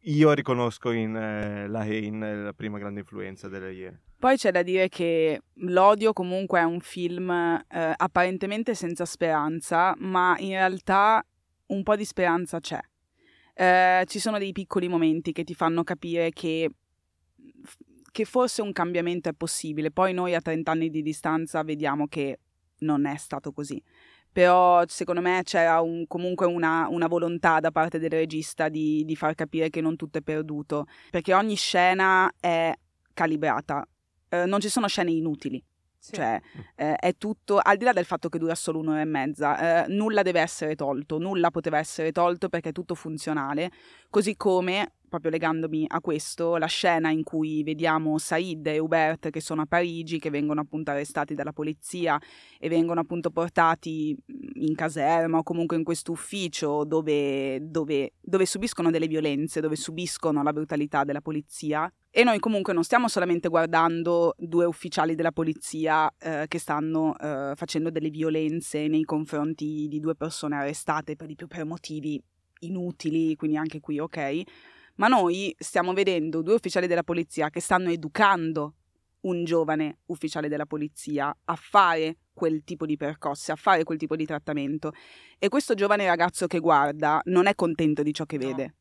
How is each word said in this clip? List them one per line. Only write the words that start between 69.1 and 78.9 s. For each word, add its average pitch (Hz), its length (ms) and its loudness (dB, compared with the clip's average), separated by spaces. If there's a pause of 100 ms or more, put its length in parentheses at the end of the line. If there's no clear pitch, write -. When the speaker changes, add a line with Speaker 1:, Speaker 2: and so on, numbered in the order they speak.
Speaker 2:
di 151 120 -6
due 156 160 -2
persone 151 400 -6
arrestate, 151 580 -4
per 160 140 -16
di 156 80 -12
più 170 100 -14
per 165 180 -8
motivi 151 560 -8 (400)
inutili, 165 760 -2
quindi 156 200 -2
anche 156 220 -6
qui 147 220 -6
ok, 156 420 -4 (540)
ma 202 100 2
noi 190 500 2
stiamo 180 360 -2
vedendo 170 500 0
due 185 120 4
ufficiali 185 340 0
della 170 160 2
polizia 165 440 -2
che 170 120 -6
stanno 185 300 0
educando 160 840 0 (460)